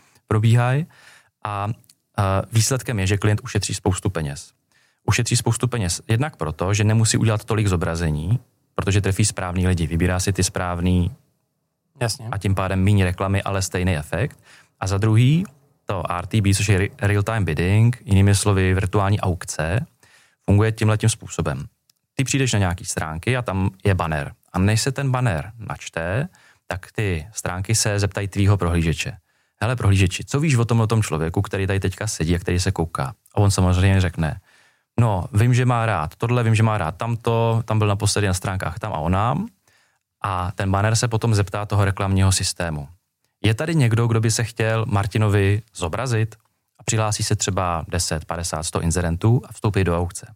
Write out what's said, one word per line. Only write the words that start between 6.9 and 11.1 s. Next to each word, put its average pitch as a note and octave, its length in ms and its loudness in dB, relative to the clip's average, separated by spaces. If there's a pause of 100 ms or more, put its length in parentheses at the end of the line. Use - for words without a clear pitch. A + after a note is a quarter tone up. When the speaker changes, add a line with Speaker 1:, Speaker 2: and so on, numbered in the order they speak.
Speaker 1:
udělat A2 280 0
tolik G#2+ 220 0
zobrazení, E2+ 760 0 (340)
protože G2 260 0
trefí G2 240 0
správný F2+ 420 -2
lidi, E2+ 200 0
vybírá F2+ 340 0
si G2 120 0
ty F#2 120 0
správný F2+ 680 0 (880)